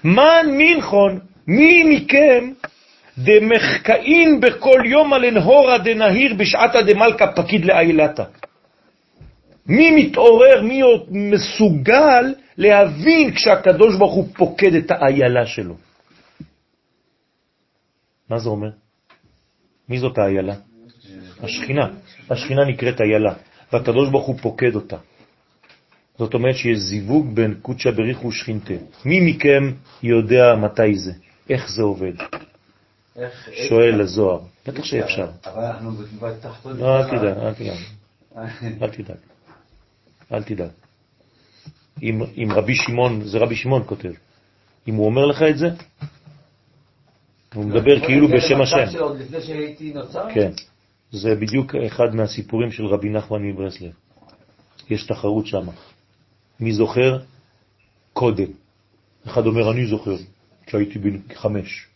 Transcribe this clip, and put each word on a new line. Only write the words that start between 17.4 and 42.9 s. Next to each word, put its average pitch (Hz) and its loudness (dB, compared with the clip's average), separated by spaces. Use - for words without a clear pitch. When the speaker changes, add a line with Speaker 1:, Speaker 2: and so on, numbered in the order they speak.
Speaker 1:
מה 117 -4
זה 113 -6
אומר? 107 -6
מי 123 -8
זאת 127 -4
האיילה? 98 -2
השכינה. 123 -6
השכינה 135 -2
נקראת 123 -4
איילה, 107 0
והקדוש 123 0
ברוך 135 -2
הוא 127 -6
פוקד 117 -4
אותה. - -8
זאת 113 -6
אומרת 127 -2
שיש 117 -4
זיווג 107 -4
בין 107 -2
קודשא 123 -4
בריך 117 -6
ושכינתה. 110 -10
מי 175 0
מכם 143 2
יודע 117 4
מתי 107 0
זה? 92 -10
איך 131 -6
זה 98 -6
עובד? 95 -4
Speaker 2:
איך, - -16
Speaker 1:
שואל 117 2
Speaker 2:
איך - -
Speaker 1:
הזוהר. 92 -2
בטח 135 -12
שאפשר. 107 -6
Speaker 2:
אבל 107 -12
אנחנו 113 -12
בתחתון. 117 -16
Speaker 1:
לא, 127 0
אל 131 -4
תדאג, 101 -4
אל 110 -8
תדאג. 101 -12
Speaker 2:
<laughs> 113 -14
Speaker 1:
אל 110 -8
תדאג. 95 -18
אל 113 -8
תדאג. 92 -12
אם, 113 -6
אם 117 -10
רבי 107 -2
שמעון, 120 -4